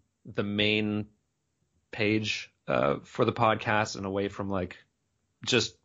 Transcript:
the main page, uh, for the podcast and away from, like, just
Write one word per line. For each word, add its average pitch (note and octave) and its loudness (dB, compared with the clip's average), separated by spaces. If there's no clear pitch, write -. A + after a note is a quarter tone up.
the A2+ -6
main G#2 0
page, G#2+ -2
uh, C#2 2
for - 0
the A2+ 2
podcast A2 0
and G2 -8
away G2 -2
from, G2 -8
like, F2+ -4
just - 2